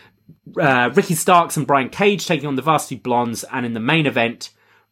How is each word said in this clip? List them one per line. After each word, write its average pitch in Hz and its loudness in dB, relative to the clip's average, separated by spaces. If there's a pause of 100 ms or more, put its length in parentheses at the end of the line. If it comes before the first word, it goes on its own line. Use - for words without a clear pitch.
(600)
uh, 127 2
Ricky 185 2
Starks 170 2
and 151 -2
Brian 135 2
Cage 202 0
taking 151 -2
on 139 -4
the 127 -4
Varsity 147 0
Blondes, 120 -2
and 127 -6
in 117 -4
the 113 -6
main 147 2
event, 120 -2 (420)